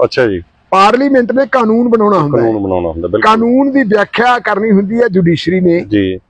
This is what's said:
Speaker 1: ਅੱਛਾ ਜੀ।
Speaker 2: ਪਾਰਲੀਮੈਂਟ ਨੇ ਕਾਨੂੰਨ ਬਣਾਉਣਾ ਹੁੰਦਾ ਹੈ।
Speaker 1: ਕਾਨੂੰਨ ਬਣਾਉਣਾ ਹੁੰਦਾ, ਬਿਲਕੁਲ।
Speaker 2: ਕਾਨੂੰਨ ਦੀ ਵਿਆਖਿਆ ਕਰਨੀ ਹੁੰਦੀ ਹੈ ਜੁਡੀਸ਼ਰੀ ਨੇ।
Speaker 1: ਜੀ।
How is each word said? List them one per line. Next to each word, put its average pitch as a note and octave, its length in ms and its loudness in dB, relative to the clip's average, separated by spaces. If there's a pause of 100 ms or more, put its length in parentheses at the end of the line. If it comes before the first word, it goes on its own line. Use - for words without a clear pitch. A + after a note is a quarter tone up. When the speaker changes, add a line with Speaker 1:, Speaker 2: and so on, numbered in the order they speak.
Speaker 1:
ਅੱਛਾ B2 240 0
ਜੀ। F#2 140 -2 (280)
Speaker 2:
ਪਾਰਲੀਮੈਂਟ A#3+ 600 2
ਨੇ C4 200 0
ਕਾਨੂੰਨ A#3 380 0
ਬਣਾਉਣਾ G#3 300 2
ਹੁੰਦਾ D3 200 0
ਹੈ। A#2 60 0
Speaker 1:
ਕਾਨੂੰਨ A2 180 -2
ਬਣਾਉਣਾ F2+ 260 -2
ਹੁੰਦਾ, E2 180 -8
ਬਿਲਕੁਲ। G2 140 -2
Speaker 2:
ਕਾਨੂੰਨ A#3+ 500 2
ਦੀ C4+ 120 0
ਵਿਆਖਿਆ A3+ 560 0
ਕਰਨੀ G#3+ 320 -2
ਹੁੰਦੀ G3+ 300 0
ਹੈ A#3+ 60 2
ਜੁਡੀਸ਼ਰੀ F3 520 0
ਨੇ। F3 200 2
Speaker 1:
ਜੀ। G2 400 -2 (100)